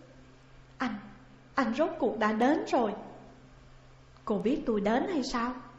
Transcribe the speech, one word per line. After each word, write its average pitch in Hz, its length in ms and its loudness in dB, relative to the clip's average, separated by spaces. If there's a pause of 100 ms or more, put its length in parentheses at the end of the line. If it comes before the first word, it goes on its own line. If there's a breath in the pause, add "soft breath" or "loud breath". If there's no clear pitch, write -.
(760)
"Anh, 233 180 -4 (600)
anh 226 180 2
rốt 320 260 2
cuộc 226 200 0
đã 214 140 2
đến 269 380 4
rồi." 233 220 2 (1300)
"Cô 202 140 0
biết 220 260 0
tôi 208 160 0
đến 233 280 2
hay 302 140 0
sao? 247 300 -2 (240)